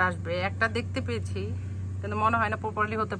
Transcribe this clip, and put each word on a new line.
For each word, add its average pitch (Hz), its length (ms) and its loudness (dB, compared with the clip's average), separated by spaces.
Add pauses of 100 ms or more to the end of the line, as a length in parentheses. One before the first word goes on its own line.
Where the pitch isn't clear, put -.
আসবে। 170 240 -2 (160)
একটা 226 160 0 (120)
দেখতে 240 300 -2
পেয়েছি, 220 340 -2 (580)
কিন্তু 208 240 -4
মনে 226 160 6
হয় 214 140 4
না 220 100 0
প্রপারলি 214 380 0
হতে 208 180 -2